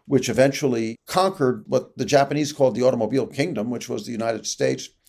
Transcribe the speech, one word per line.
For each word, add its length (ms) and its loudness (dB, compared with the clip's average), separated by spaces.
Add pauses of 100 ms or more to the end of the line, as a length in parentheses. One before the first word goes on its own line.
which 220 2
eventually 760 2
conquered 640 0
what 280 -2
the 100 -4
Japanese 460 2
called 220 2
the 80 -2
automobile 460 2
kingdom, 420 -4
which 180 -8
was 180 -6
the 60 -10
United 360 -4
States. 420 -2 (200)